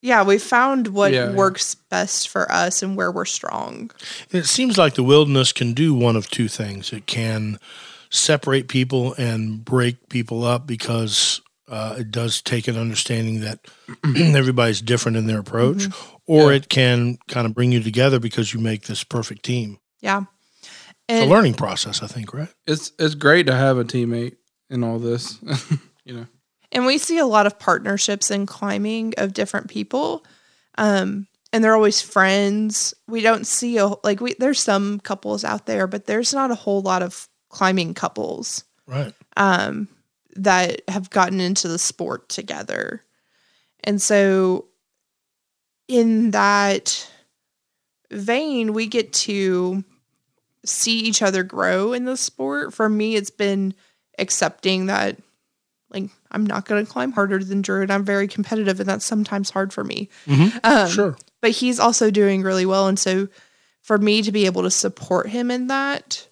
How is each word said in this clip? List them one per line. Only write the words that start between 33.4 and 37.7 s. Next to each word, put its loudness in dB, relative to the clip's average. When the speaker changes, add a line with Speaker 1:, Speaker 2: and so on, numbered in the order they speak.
Speaker 1:
see -2
a, 4
like, 0
we, -4
there's 0
some 0
couples -6
out -4
there, 0
but -8
there's -2
not 0
a -2
whole -2
lot 0
of -10
climbing 0